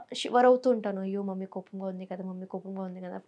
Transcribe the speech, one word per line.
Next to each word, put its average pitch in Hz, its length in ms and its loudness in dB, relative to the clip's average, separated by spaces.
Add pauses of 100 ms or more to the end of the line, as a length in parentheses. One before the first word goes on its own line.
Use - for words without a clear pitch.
(140)
షివర్ 247 320 4
అవుతూ 254 240 8
ఉంటాను. 202 320 0
అయ్యో, 196 220 -4
మమ్మీ 190 220 -4
కోపంగా 190 400 -10
ఉంది 185 200 -8
కదా, 185 180 -10
మమ్మీ 185 220 -8
కోపంగా 190 360 -8
ఉంది 185 200 -8
కదా, 185 260 -10